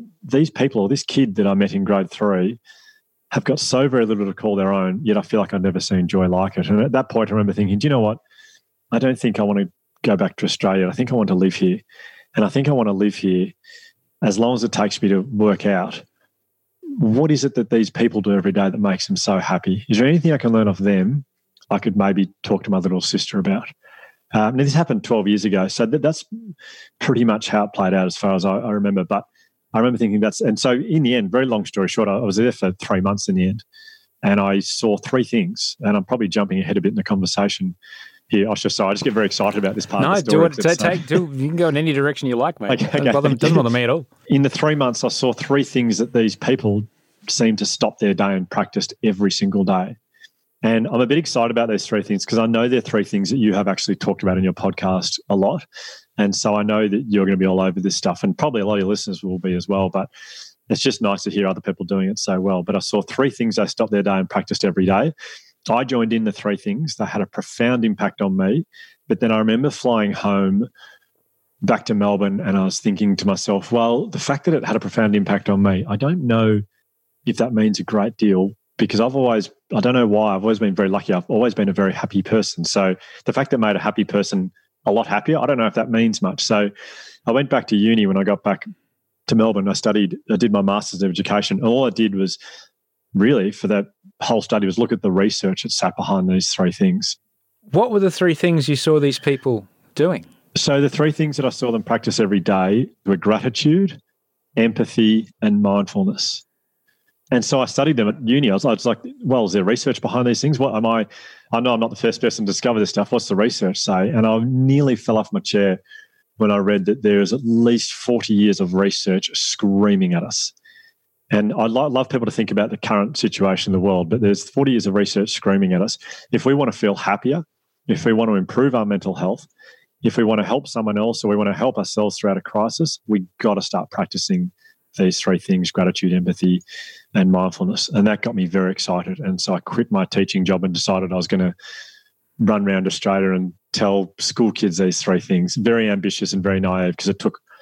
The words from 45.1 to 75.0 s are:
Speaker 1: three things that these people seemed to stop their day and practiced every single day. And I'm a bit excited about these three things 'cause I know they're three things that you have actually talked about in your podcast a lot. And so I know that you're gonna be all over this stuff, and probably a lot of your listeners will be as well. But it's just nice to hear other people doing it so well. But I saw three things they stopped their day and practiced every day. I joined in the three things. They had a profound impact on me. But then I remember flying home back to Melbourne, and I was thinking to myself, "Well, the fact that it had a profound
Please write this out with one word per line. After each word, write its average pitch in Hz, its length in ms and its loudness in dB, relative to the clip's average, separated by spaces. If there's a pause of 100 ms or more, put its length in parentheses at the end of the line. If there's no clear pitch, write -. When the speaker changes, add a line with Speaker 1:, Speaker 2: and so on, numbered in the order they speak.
Speaker 1:
three 139 320 0
things 117 360 0
that 120 140 -2
these 113 220 2
people 107 520 0 (420)
seemed 113 300 2
to 104 80 -4
stop - 320 -4
their 101 160 2
day 101 180 0
and 92 160 -4
practiced - 540 -4
every 101 280 0
single 98 320 0
day. 95 320 -2 (680)
And 113 240 0
I'm 120 140 0
a 127 40 2
bit 143 140 2
excited 120 320 0
about 113 180 0
these 104 160 -2
three 107 160 -2
things 98 240 -4
'cause 113 140 0
I 113 80 2
know 113 200 2
they're 123 140 2
three 107 220 -2
things 98 260 -2
that 127 80 0
you 107 160 2
have 98 140 0
actually 98 300 -2
talked - 260 -4
about 95 160 0
in 92 40 0
your 92 100 0
podcast 92 640 -4 (100)
a 101 60 2
lot. 101 280 0 (540)
And 101 180 0
so 104 200 0
I 104 80 0
know 107 240 2
that 104 200 -2
you're 101 180 2
gonna 95 120 2
be 95 80 2
all 95 160 2
over 95 180 0
this 92 160 -2
stuff, - 280 -4
and 95 120 0
probably 127 260 -2
a 95 40 -2
lot 104 100 0
of 101 40 0
your 95 100 0
listeners 101 320 -6
will 92 160 -6
be 92 160 -4
as 87 140 -4
well. 98 240 0
But 92 180 -4 (600)
it's - 120 0
just - 180 -2
nice 101 240 -2
to 104 60 -6
hear 98 160 -2
other 90 160 -2
people 92 240 -8
doing 95 240 -2
it 104 80 -6
so 92 240 -2
well. 92 220 -2
But 98 120 -4
I 95 40 0
saw 101 240 -2
three 135 260 -2
things 117 280 -2
they 107 100 0
stopped 113 240 -4
their 104 100 2
day 95 160 0
and 92 100 -2
practiced - 380 -4
every 92 220 2
day. 110 260 2 (560)
I 117 140 2
joined 120 300 0
in 113 100 0
the 107 80 -2
three 101 260 -4
things. 127 380 -6
They 107 100 -4
had 104 160 -4
a 95 60 -4
profound 120 580 -2
impact 104 360 -2
on 95 160 0
me. 101 280 0 (420)
But - 120 -2
then 113 120 2
I 110 80 2
remember 113 300 2
flying 110 440 0
home 98 540 0 (920)
back 104 240 0
to 117 100 -2
Melbourne, 101 440 0
and 98 180 -2
I 95 60 2
was 95 160 -2
thinking 101 380 0
to 98 100 -2
myself, 98 440 -2
"Well, 120 360 2
the 165 120 -8
fact - 260 -4
that 170 100 2
it 131 100 -2
had 110 100 -2
a 110 40 0
profound 104 360 0